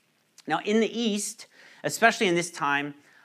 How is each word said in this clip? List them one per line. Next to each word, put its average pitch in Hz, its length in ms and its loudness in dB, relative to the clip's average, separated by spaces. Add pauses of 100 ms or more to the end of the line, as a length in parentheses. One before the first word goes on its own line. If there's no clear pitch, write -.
(460)
Now, 156 200 -2
in 214 140 4
the 220 200 0
East, 214 460 -4 (360)
especially 214 440 2
in 175 80 4
this 170 160 0
time, 143 440 -4 (300)